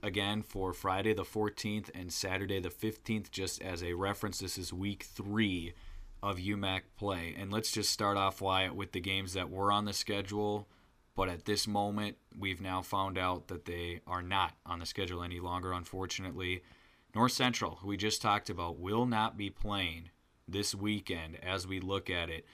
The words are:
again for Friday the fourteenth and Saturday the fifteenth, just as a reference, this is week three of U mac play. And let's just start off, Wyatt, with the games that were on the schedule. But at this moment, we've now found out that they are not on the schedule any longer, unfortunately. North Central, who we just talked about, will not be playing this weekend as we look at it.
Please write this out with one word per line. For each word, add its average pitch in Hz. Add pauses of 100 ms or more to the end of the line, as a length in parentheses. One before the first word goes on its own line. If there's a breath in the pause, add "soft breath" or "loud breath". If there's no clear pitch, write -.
again 104
for 95
Friday 98
the 101
fourteenth 107
and 92
Saturday 95
the 90
fifteenth, 110
just -
as 90
a 87
reference, 98
this 95
is 87
week 98
three 95 (460 soft breath)
of 98
U 101
mac 95
play. 87
And 98
let's 107
just 107
start 101
off, 98
Wyatt, 95
with 95
the 95
games 95
that 92
were 98
on 104
the 104
schedule. 104 (480 soft breath)
But 95
at 87
this 104
moment, 104 (200)
we've 95
now 92
found 95
out 92
that 87
they 87
are 90
not 90 (120)
on 87
the 85
schedule 90
any 87
longer, 90
unfortunately. 90 (500 soft breath)
North 120
Central, 113
who 98
we 101
just 107
talked 107
about, 85
will 107
not 110
be 101
playing 87 (380)
this 101
weekend 95
as 92
we 95
look 95
at 85
it. 82